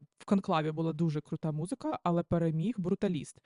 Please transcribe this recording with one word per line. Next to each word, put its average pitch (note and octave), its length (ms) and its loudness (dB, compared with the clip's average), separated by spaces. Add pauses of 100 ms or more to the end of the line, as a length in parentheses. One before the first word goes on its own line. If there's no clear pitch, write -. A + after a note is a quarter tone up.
(180)
в - 60 -20
«Конклаві» F3 460 2
була D#3+ 220 -2
дуже D3+ 280 0
крута D#3 320 -4
музика, F#3+ 500 -4
але F3 200 2
переміг E3 560 0
«Бруталіст». F3+ 680 -2